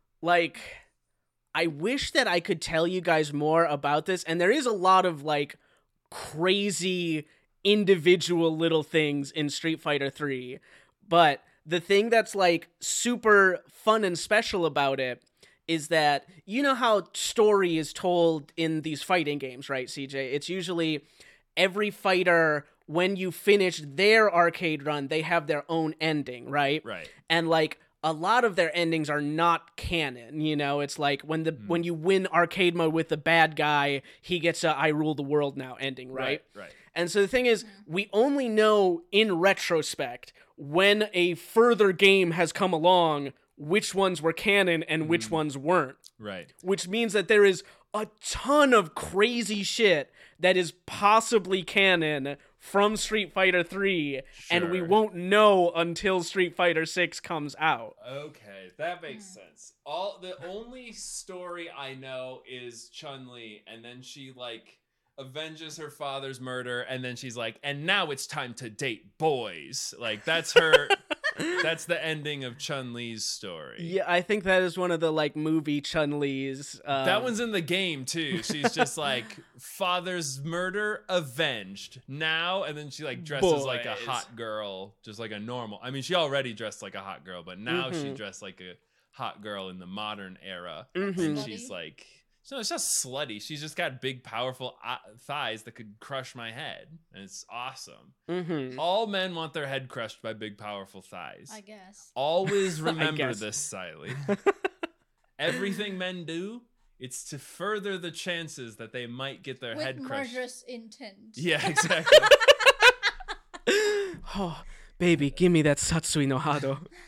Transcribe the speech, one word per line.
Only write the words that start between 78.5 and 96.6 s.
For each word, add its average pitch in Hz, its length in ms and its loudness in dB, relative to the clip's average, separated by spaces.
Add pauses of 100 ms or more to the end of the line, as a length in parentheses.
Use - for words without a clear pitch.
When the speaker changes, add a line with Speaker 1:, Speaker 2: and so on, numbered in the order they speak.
Speaker 2:
just - 240 0
Speaker 1:
<laughs> - 0 -
Speaker 2:
like, 131 380 -4 (200)
"Father's 175 840 -4
murder 185 640 -4
avenged. 131 1000 -4
Now," 160 560 -2
and 147 120 -6
then 151 140 -12
she, 147 140 -12
like, 123 180 -8
dresses 147 420 2
like 123 220 -4
a 113 80 -6
Speaker 1:
Boys. 104 120 -8
Speaker 2:
hot 123 280 -6
girl, 104 720 -10
just 107 160 -16
like 113 100 -10
a 107 80 -10
normal, 113 420 -10
I 127 120 -10
mean, 135 100 -6
she 170 140 -2
already 139 380 -2
dressed 107 280 -10
like 98 140 -12
a 98 60 -8
hot 95 220 -12
girl, 90 200 -14
but 90 160 -14
now 127 320 -4
she 170 60 -6
Speaker 1:
Mm-hmm. 139 160 -8
Speaker 2:
dressed 104 280 -14
like 95 180 -16
a 90 140 -18 (380)
hot 110 300 -12
girl 101 260 -10
in 92 100 -14
the 90 80 -18
modern 98 560 -12
era. 87 540 -14
Speaker 1:
Mm-hmm. 190 240 -4
Speaker 2:
And 156 180 -2
Speaker 3:
Slutty? 135 60 -8
Speaker 2:
she's 233 260 -14
like, 85 340 -14 (480)
no, 269 60 -10
it's 220 120 -6
not 339 100 -6
slutty. 127 600 -6
She's 151 220 -12
just 151 120 -12
got 151 280 -6
big, 131 200 -8
powerful, 127 640 -8
uh, 123 140 -8 (220)
thighs 123 420 -8
that 113 140 -20
could 107 220 -18
crush 131 360 -10
my 117 180 -12
head. 127 360 -14 (260)